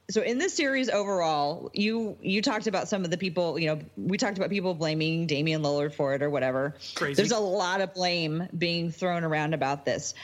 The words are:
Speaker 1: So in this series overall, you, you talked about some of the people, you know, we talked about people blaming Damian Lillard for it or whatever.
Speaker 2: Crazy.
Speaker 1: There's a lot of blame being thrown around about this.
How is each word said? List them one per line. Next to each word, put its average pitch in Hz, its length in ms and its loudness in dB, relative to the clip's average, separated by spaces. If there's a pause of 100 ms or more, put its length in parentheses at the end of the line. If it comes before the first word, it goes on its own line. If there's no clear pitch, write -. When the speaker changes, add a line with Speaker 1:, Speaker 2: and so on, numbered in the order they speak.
Speaker 1:
So 202 120 2
in 240 180 0
this 359 140 0
series 269 360 0
overall, 170 840 0
you, 220 480 0
you 196 200 0
talked 214 260 0
about 190 220 0
some 190 160 0
of 165 60 -2
the 180 60 0
people, 170 400 0
you 165 100 0
know, 156 120 0 (160)
we 180 220 -2
talked 208 200 0
about 180 120 0
people 185 240 0
blaming 160 520 0
Damian 156 360 2
Lillard 147 320 2
for 139 220 0
it 135 60 0
or 147 80 2
whatever. 131 460 0 (200)
Speaker 2:
Crazy. 143 180 0
Speaker 1:
There's 202 180 4
a 226 80 2
lot 190 400 2
of 190 140 -2
blame 175 640 0
being 170 340 0
thrown 175 320 0
around 156 300 2
about 139 320 0
this. - 280 -2 (100)